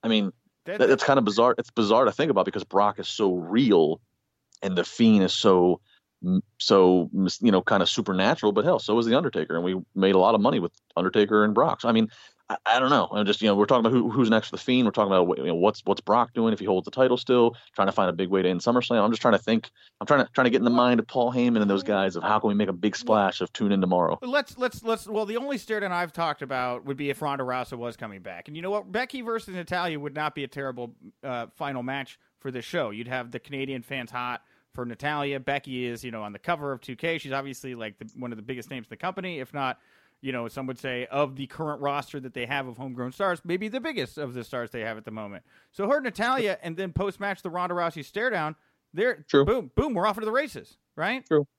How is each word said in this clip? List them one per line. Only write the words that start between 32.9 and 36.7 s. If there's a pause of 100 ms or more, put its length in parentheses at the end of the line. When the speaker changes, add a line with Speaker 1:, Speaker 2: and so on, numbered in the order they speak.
Speaker 2:
You'd
have
the
Canadian
fans
hot (320)
for
Natalya.
Becky
is,
you
know,
on
the
cover